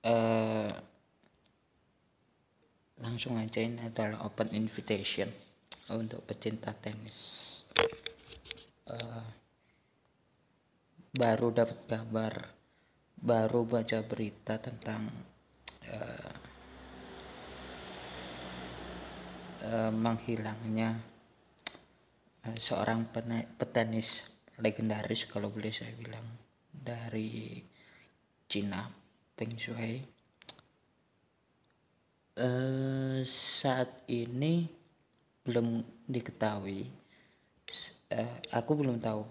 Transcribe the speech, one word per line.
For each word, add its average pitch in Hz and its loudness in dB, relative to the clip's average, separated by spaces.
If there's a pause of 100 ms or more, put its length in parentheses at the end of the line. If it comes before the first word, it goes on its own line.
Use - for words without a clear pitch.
eh, 110 6 (2250)
langsung 120 -2
aja, 110 2
ini 117 0
adalah 110 -2
open 107 0
invitation 104 0 (640)
untuk 113 -4
pecinta 110 -4
tenis. - -8 (1300)
Eh, 117 -6 (1900)
baru 117 8
dapat 117 4
kabar, 110 0 (800)
baru 117 6
baca 113 2
berita 110 -2
tentang, 110 -6 (800)
eh, - -8 (3250)
eh, 113 4
menghilangnya, 113 2 (1400)
eh, 113 -6
seorang 113 2
pena-, 117 -2
petenis - 0 (200)
legendaris, 110 0
kalau 104 -2
boleh 107 -4
saya 117 -6
bilang, 113 -10 (480)
dari 113 -6 (880)
Cina, 101 0 (480)
Peng 113 -4
Shuai. 113 -2 (2500)
Eh, 131 2
saat - 0
ini 131 2 (720)
belum 117 4 (240)
diketahui. 104 0 (800)
S-, - -4 (160)
eh, 120 -2
aku 135 4
belum 123 2
tahu 107 0